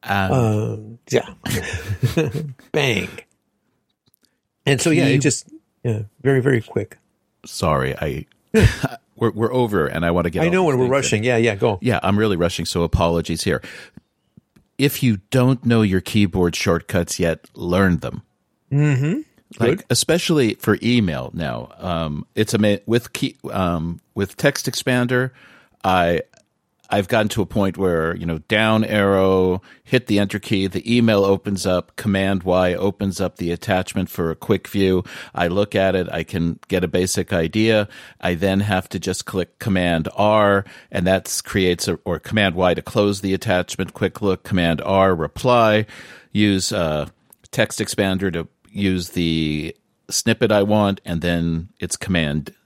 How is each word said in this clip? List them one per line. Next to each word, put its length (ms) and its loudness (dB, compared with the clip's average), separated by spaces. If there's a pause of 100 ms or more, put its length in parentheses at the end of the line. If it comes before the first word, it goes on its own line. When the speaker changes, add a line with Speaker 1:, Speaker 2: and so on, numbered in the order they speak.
Speaker 1:
And 300 0
Speaker 2:
Um, 640 -2 (100)
yeah. 200 -2 (840)
<laughs> 560 -6
Bang. 380 0 (1600)
And 160 2
so, 80 2
yeah, 160 4
it 80 4
Speaker 1:
Keep 80 2
Speaker 2:
just, 280 -2 (340)
yeah, 200 -2 (180)
very, 200 2
very 200 2
quick. 360 -6 (480)
Speaker 1:
Sorry, 500 0
I, 300 -6 (280)
<laughs> 600 0
we're, 160 -2
we're 220 -2
over, 340 2
and 180 -2
I 60 2
wanna 200 2
get 120 -2
Speaker 2:
I 20 2
Speaker 1:
all 60 2
Speaker 2:
know 120 2
Speaker 1:
these 40 2
Speaker 2:
when 120 2
we're 60 2
Speaker 1:
things 40 0
in. 20 2
Speaker 2:
rushing. 320 0
Yeah, 140 2
yeah, 180 2
go. 260 0
Speaker 1:
Yeah, 200 0
I'm 160 0
really 200 2
rushing, 280 -2
so 180 -2
apologies 600 0
here. 180 0 (1160)
If 260 0
you 140 2 (120)
don't 360 2
know 180 4
your 180 2
keyboard 540 2
shortcuts 640 -2
yet, 340 -2
learn 460 2
them. 240 -10 (480)
Speaker 2:
Mm-hmm. 500 0 (380)
Speaker 1:
Like, 180 2
Speaker 2:
Good. 140 -14
Speaker 1:
especially 640 2
for 260 2
email 520 0
now. 440 -6
Um, 480 -4 (100)
it's 200 0
ama-, 320 2
with 260 -2
key, 240 -6 (140)
um, 500 -2 (140)
with 200 -4
Text 300 0
Expander, 680 -2 (520)
I, 400 2 (680)
I've 180 0
gotten 220 0
to 120 -4
a 60 0
point 300 -2
where, 380 0
you 100 -10
know, 140 -4
down 440 2
arrow, 760 2 (220)
hit 240 -2
the 120 2
enter 200 -2
key, 280 -2
the 280 -2
email 280 4
opens 420 0
up, 300 -2
Command 480 0
Y 300 2
opens 480 -4
up 160 -4
the 140 -4
attachment 580 -2
for 200 -4
a 60 -4
quick 320 -2
view. 360 0 (300)
I 140 0
look 260 -2
at 220 2
it, 160 0
I 120 -6
can 440 -4
get 160 0
a 40 -2
basic 460 -2
idea. 540 2 (340)
I 140 0
then 240 0
have 300 0
to 100 -6
just 260 -6
click 320 -6
Command 580 0
R, 500 4 (260)
and 160 -2
that's 340 0
creates 460 0
a, 180 -2
or 140 -4
Command 360 0
Y 200 2
to 60 -6
close 400 0
the 120 -2
attachment, 600 -2
quick 280 -4
look, 220 -2
Command 380 0
R, 340 4
reply, 680 2 (480)
use, 380 2
uh, 360 -2 (440)
Text 280 -2
Expander 540 -2
to 140 -6 (220)
use 420 -2
the 640 -2 (340)
snippet 420 0
I 100 4
want, 420 2
and 180 -6
then 480 -2 (100)
it's 180 -8
Command 560 -2 (120)